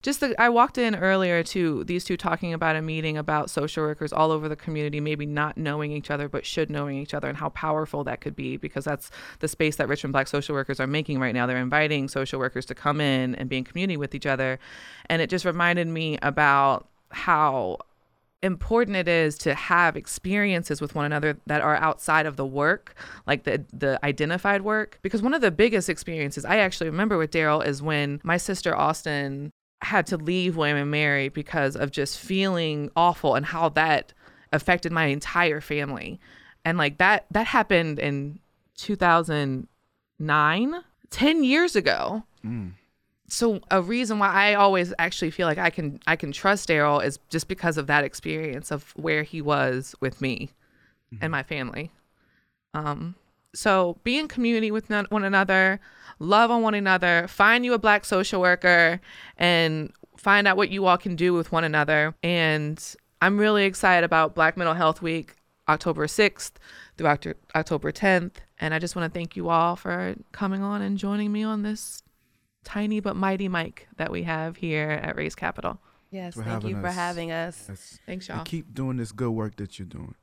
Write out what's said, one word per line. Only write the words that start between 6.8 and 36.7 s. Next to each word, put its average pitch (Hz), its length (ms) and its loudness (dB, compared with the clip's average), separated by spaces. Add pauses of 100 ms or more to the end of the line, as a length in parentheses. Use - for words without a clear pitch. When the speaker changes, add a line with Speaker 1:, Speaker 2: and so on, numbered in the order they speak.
Speaker 1:
each 143 160 -8
other, 143 160 -6
and 135 80 -6
how 147 140 -6
powerful 156 540 -4
that 127 180 -8
could 147 120 -8
be, 131 220 -8
because 139 280 -8
that's 147 260 -6 (300)
the 160 80 -4
space 151 280 -2
that 123 120 -2
Richmond 143 260 -2
Black 135 120 2
social 143 280 -4
workers 135 260 -4
are 131 60 0
making 147 320 -2
right 127 160 0
now. 123 120 0
They're 127 120 -2
inviting 143 500 0
social 135 300 -4
workers 127 280 -4
to 123 80 -12
come 147 240 -2
in 131 360 0
and 127 160 -8
be 131 80 -4
in 127 60 -6
community 175 340 -4
with 143 160 -6
each 139 100 -10
other. 131 340 0 (480)
And 165 140 0
it 147 80 0
just 180 160 -2
reminded 175 420 2
me 160 360 -4
about 139 680 2 (220)
how 135 680 0 (640)
important 202 540 0
it 175 100 0
is 165 300 4
to 143 180 0
have 170 440 2
experiences 185 840 -2
with 147 140 -8
one 147 100 -2
another 147 400 0
that 147 160 0
are 151 160 2
outside 156 480 0
of 147 120 -4
the 139 100 -4
work, 143 480 -2 (320)
like 143 160 0
the, 143 280 0
the 135 320 0
identified 175 600 -2
work. 214 400 -4
Because 202 180 -2
one 254 140 2
of 294 80 0
the 202 80 4
biggest 202 400 2
experiences 151 560 -6
I 196 100 2
actually 185 320 0
remember 190 300 0
with 156 120 0
Daryl 156 320 2
is 143 200 -2
when 147 400 -2
my 165 160 0
sister 180 360 -2
Austin 147 760 -2 (320)
had 196 240 2
to 180 120 -4
leave 175 400 0
William 147 180 2
and 143 140 0
Mary 143 400 0
because 147 440 -2
of 143 160 -2
just - 280 -4
feeling 170 800 -2
awful 165 380 4
and 139 120 0
how 165 240 0
that 156 420 2 (400)
affected 170 400 0
my 160 140 2
entire 151 540 0
family. 143 600 -6 (460)
And, 170 100 0